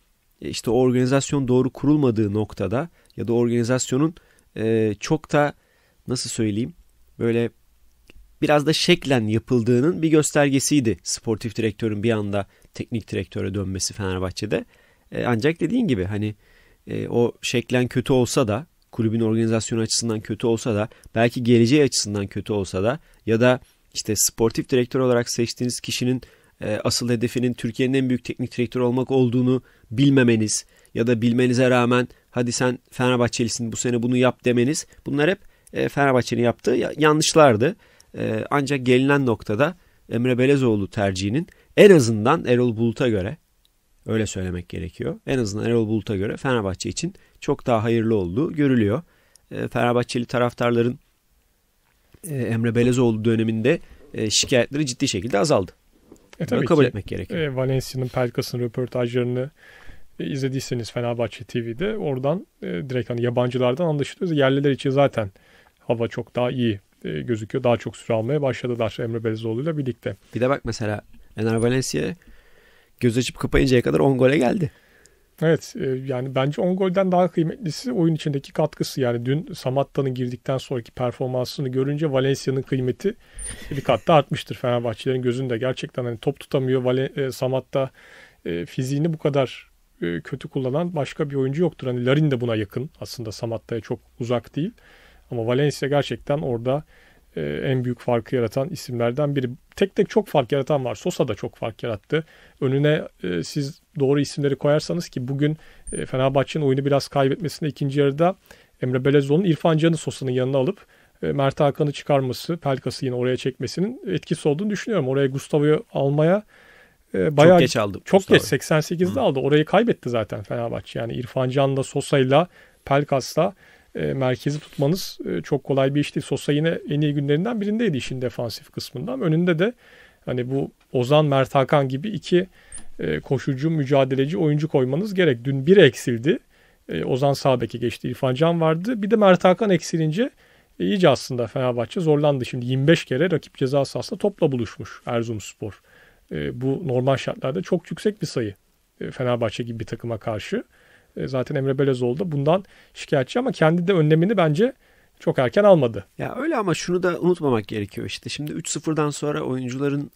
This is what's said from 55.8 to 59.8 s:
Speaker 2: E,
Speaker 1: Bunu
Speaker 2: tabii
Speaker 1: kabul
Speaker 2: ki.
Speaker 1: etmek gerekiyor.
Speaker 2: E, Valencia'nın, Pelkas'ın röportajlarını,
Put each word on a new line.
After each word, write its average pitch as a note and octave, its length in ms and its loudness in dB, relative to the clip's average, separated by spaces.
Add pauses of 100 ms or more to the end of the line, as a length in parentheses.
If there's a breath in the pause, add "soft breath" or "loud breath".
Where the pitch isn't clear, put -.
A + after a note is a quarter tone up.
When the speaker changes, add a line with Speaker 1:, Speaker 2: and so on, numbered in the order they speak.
Speaker 2:
E, - 40 -20
Speaker 1:
Bunu D#3 80 -6
Speaker 2:
tabii A#3+ 180 0
Speaker 1:
kabul D3+ 180 6
Speaker 2:
ki. - 40 4
Speaker 1:
etmek G2+ 200 -6
gerekiyor. F#2 320 -6
Speaker 2:
E, C#3+ 160 -4
Valencia'nın, C3 520 -2
Pelkas'ın B2 520 -4
röportajlarını, B2 920 -2 (680 loud breath)